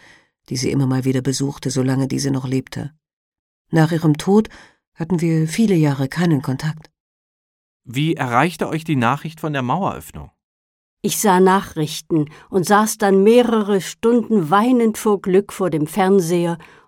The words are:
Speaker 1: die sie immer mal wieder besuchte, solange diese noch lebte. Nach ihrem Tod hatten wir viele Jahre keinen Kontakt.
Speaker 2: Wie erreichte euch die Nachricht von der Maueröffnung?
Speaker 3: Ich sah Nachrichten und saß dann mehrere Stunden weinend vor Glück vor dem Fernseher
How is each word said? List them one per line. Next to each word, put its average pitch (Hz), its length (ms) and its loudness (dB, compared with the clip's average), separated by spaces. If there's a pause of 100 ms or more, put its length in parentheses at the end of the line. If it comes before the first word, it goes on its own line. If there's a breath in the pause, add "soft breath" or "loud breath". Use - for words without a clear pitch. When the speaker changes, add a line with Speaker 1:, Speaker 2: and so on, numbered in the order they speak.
(500 soft breath)
Speaker 1:
die 127 80 -6
sie 131 140 -2
immer 139 160 0
mal 131 180 -2
wieder 131 160 0
besuchte, 139 480 -4
solange 131 380 -2
diese 135 240 -4
noch 127 160 -4
lebte. 131 460 -6 (760)
Nach 160 220 4
ihrem 160 260 0
Tod 208 320 2 (460 loud breath)
hatten 165 260 -4
wir 160 260 0
viele 202 280 0
Jahre 139 320 2
keinen 160 340 0
Kontakt. 156 480 -6 (920)
Speaker 2:
Wie 147 320 -2
erreichte 139 520 0
euch 160 160 -6
die 160 120 -2
Nachricht 131 440 -2
von 151 140 -6
der 139 80 -4
Maueröffnung? 123 680 -6 (720)
Speaker 3:
Ich 185 160 -4
sah 185 200 4
Nachrichten 170 840 0 (240 loud breath)
und 180 160 -2
saß 214 320 2
dann 196 240 2
mehrere 220 600 4
Stunden 220 680 0
weinend 226 480 2
vor 208 240 -2
Glück 196 320 0
vor 180 160 -2
dem 151 160 -2
Fernseher 175 720 0 (300 loud breath)